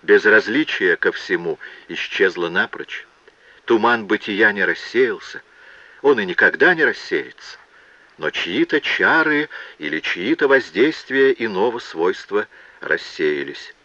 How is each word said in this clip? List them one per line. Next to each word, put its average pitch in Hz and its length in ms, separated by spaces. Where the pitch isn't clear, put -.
Безразличие 104 920
ко 92 160
всему 85 480
исчезло 87 640
напрочь. - 580
Туман 113 380
бытия 107 460
не 101 140
рассеялся. 107 760
Он 135 160
и 104 60
никогда 101 500
не 160 100
рассеется. 82 720
Но 78 120
чьи-то 139 500
чары 147 680
или 76 220
чьи-то 135 480
воздействия 135 840
иного 117 480
свойства — 98 720
рассеялись. 76 920